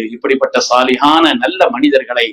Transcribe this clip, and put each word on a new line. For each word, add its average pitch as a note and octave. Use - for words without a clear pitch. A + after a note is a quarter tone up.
இப்படிப்பட்ட C3
சாலிஹான C3+
நல்ல E3
மனிதர்களை B2